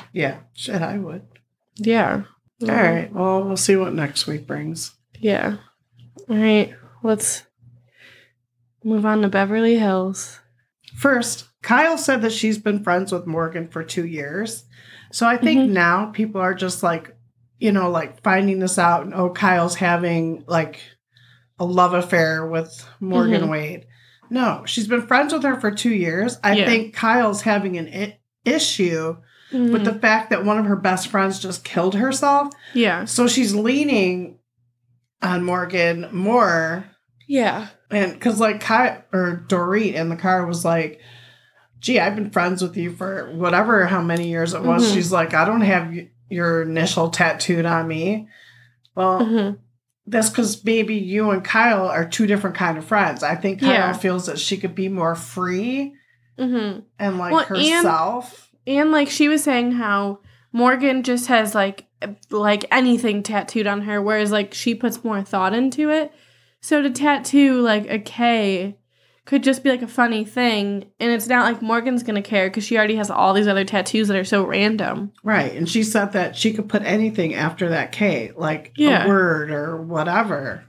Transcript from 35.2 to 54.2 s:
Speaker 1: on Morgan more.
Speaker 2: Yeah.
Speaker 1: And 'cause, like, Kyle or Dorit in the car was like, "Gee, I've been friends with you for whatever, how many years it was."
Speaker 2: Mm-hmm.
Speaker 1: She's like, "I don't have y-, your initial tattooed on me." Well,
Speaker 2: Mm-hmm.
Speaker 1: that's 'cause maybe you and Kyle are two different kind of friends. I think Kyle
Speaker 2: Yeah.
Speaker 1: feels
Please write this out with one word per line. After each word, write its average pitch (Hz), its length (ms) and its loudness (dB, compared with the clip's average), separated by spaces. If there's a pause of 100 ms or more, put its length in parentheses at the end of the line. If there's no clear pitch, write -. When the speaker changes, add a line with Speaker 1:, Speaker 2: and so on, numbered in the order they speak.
Speaker 1:
on 180 240 0
Morgan 175 640 -2
more. 185 760 0 (420)
Speaker 2:
Yeah. 226 400 0 (240)
Speaker 1:
And 196 280 -2
'cause, 214 200 0
like, 214 200 2
Kyle 226 440 0 (100)
or 175 340 -2
Dorit 185 460 0
in 165 160 -2
the 165 60 -4
car 185 320 0
was 170 180 -4
like, 165 340 0 (800)
"Gee, 240 200 2
I've 202 160 0
been 208 160 -6
friends 185 320 0
with 170 120 -6
you 170 160 -4
for 180 440 -10
whatever, 185 500 2
how 180 160 0
many 170 260 -2
years 165 280 -2
it 185 80 -4
was." 240 200 4
Speaker 2:
Mm-hmm. 208 120 4
Speaker 1:
She's 175 160 0
like, 170 240 0
"I 160 100 4
don't 220 160 2
have 185 300 2
y-, 170 180 -10 (180)
your 170 360 0
initial 160 480 0
tattooed 165 560 0
on 165 200 0
me." 175 400 -4 (680)
Well, 185 260 2
Speaker 2:
Mm-hmm. 220 340 0 (520)
Speaker 1:
that's 220 220 2
'cause - 360 -2
maybe 220 300 0
you 208 340 0
and 190 140 0
Kyle 220 440 2
are 165 180 -2
two 208 200 0
different 202 300 0
kind 165 240 -2
of 160 60 -12
friends. 175 360 0
I 151 140 0
think 190 240 -4
Kyle 262 120 4
Speaker 2:
Yeah. 185 220 2
Speaker 1:
feels 180 320 -2